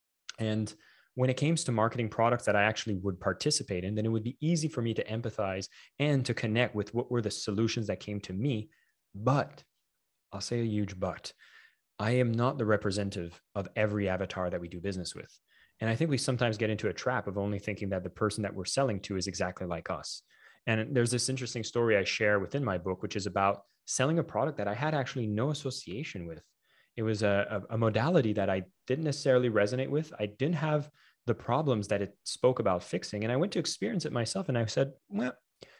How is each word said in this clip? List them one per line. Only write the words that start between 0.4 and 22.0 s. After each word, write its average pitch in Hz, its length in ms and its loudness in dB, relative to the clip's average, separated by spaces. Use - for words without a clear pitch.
when 127 140 2
it 127 60 2
came 156 200 2
to 151 180 -2
marketing 113 340 2
products 117 380 2
that 104 100 4
I 101 80 6
actually 107 320 2
would 92 240 -2
participate - 640 -2
in, 101 120 -2
then 107 100 0
it 113 40 2
would 113 140 0
be 120 160 -6
easy 156 300 2
for - 120 -4
me 113 120 0
to 107 100 -2
empathize 104 640 -4
and 139 260 2
to 127 80 0
connect 117 400 2
with 104 200 -2
what 120 180 -2
were 120 100 2
the 104 80 0
solutions 110 580 0
that 95 120 -2
came 101 220 -8
to - 120 -8
me. 110 360 -2
But 123 480 0
I'll 101 80 -8
say 120 220 -2
a 117 40 0
huge 104 320 -2
but. 92 360 -6
I 107 120 2
am 123 200 4
not 123 260 2
the 120 80 0
representative 101 760 0
of 95 220 -4
every 104 320 2
avatar 92 420 -2
that 87 120 -4
we 85 80 -10
do 87 100 -10
business 92 340 -4
with. - 240 -16
And 110 80 0
I 113 60 2
think 156 160 0
we 135 60 2
sometimes 117 400 2
get 110 120 2
into 104 200 0
a 90 40 -2
trap 123 340 -2
of 98 120 -4
only 101 180 0
thinking 101 320 -4
that 95 140 -2
the 92 60 -6
person 107 340 0
that 95 100 -4
we're 95 120 -6
selling 120 360 0
to 98 160 -4
is 90 100 -2
exactly 92 380 -4
like 85 240 -6
us. - 320 -6
And 110 280 0
there's 120 140 4
this 123 180 0
interesting 123 360 -4
story 113 340 4
I 95 60 4